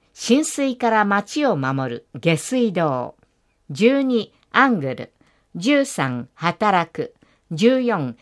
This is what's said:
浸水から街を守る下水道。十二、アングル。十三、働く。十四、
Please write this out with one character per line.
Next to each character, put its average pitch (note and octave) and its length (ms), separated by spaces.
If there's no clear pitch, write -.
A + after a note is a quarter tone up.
浸 C#4+ 300
水 C4+ 320
か A#3+ 140
ら G#3+ 140
街 G3+ 400
を A3+ 120
守 C3 400
る - 180
下 D#3+ 220
水 A#3 360
道。 D3 440
十 A#3 320
二、 B3 300
ア C4+ 160
ン A3 120
グ C3 140
ル。 B2 180
十 C#4 280
三、 B2+ 500
働 F3 560
く。 - 240
十 A3+ 300
四、 F3 420